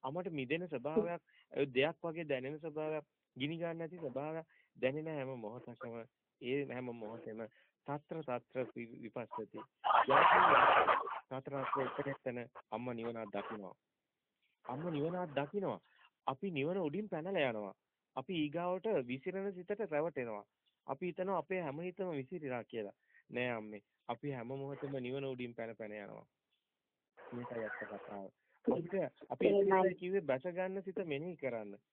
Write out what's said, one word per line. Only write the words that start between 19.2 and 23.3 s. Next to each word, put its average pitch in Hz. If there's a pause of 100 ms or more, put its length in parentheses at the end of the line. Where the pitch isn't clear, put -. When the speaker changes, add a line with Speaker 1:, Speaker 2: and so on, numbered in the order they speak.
Speaker 1:
සිතට 202
රැවටෙනවා. 143 (420)
අපි 139
හිතනවා 180
අපේ 185
හැම 147
හිතම 180
විසිරිලා 135
කියලා. 104 (300)
නෑ 123